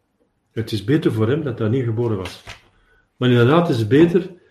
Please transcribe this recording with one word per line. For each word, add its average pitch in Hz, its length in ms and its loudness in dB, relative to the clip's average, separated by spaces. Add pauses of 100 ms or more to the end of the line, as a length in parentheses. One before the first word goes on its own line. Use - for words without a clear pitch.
(520)
Het 110 200 -8
is 95 120 -6
beter 156 280 -2
voor 107 160 -2
hem 151 140 -2
dat 131 160 -8
hij 110 100 -4
niet 127 160 -2
geboren 113 320 -4
was. - 280 -12 (720)
Maar 127 140 0
inderdaad, 135 380 4
is 131 100 -2
het 110 100 -2
beter 170 420 2 (200)